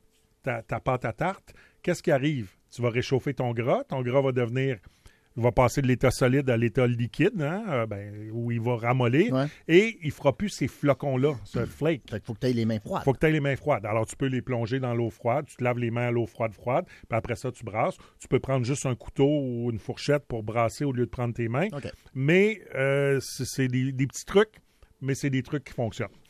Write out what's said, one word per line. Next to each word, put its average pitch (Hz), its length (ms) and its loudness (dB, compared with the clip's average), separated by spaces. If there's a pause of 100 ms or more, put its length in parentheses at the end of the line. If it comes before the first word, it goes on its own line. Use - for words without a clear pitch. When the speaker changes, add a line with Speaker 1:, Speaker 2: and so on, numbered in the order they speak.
(420)
Speaker 1:
ta, 117 200 -4
ta 117 180 -6
pâte 127 240 0
à 113 80 -2
tarte, - 420 -6 (280)
qu'est-ce 175 200 -2
qui 180 80 2
arrive ? 131 400 2 (220)
Tu 120 100 -8
vas 120 80 2
réchauffer 123 440 0
ton 123 180 -2
gras, 131 320 0
ton 131 180 -4
gras 123 180 2
va 135 120 4
devenir 127 460 0 (580)
il 117 60 -2
va 120 80 4
passer 127 300 4
de 123 60 2
l'état 127 240 4
solide 131 400 2
à 117 80 4
l'état 120 280 2
liquide, 123 540 0
hein, 165 280 -2
euh, 120 180 0
ben, 104 460 -10
où 117 200 -4
il 117 80 0
va 120 160 0
ramollir, 127 560 4
Speaker 2:
Ouais. 131 140 2 (200)
Speaker 1:
et 208 360 4
il 151 100 -4
fera - 240 0
plus 202 140 -6
ces - 180 -4
flocons-là, 139 680 0 (100)
ce - 160 -6
Speaker 2:
Hmm. - 60 -2
Speaker 1:
flake. 151 440 -4
Speaker 2:
Fait 110 80 -6
qu'il - 80 -14
faut 117 80 -8
que - 60 -14
t'aies 127 120 0
les 113 140 0
mains 110 140 -2
froides. 165 240 -6
Speaker 1:
Faut 135 100 4
que - 40 -10
t'aies 160 140 2
les 156 80 0
mains 139 160 0
froides. 113 300 -2
Alors, 110 200 0
tu - 80 -10
peux 139 120 -2
les 127 160 -2
plonger 120 360 -2
dans 123 160 -4
l'eau 117 140 0
froide, 127 380 -2
tu - 100 -20
te 123 80 -4
laves 123 140 0
les 120 120 -2
mains 120 180 -2
à - 20 0
l'eau 117 160 0
froide, 113 260 -4
froide, 135 340 -2
puis - 300 -6
après 113 200 -4
ça, 127 140 -6
tu - 140 -12
brasses. 113 320 -2 (220)
Tu - 100 -20
peux 131 120 2
prendre 131 260 0
juste 135 180 -2
un 127 100 0
couteau - 320 0
ou 127 440 0
une 110 80 -4
fourchette 143 480 -2
pour 113 160 -6
brasser 113 420 0
au 139 80 0
lieu 120 140 0
de - 40 -6
prendre 120 220 -4
tes 113 160 -4
mains. 147 240 0
Speaker 2:
Ok. 143 180 -8 (240)
Speaker 1:
Mais, 185 460 4 (140)
euh, 135 480 2
c'est, - 240 -8
c'est 131 220 0
des, 127 240 0
des 135 140 0
petits - 200 -10
trucs, - 340 2 (400)
mais 135 140 -2
c'est 143 160 -2
des 131 120 0
trucs 147 220 -6
qui - 80 -20
fonctionnent. 110 360 -4 (220)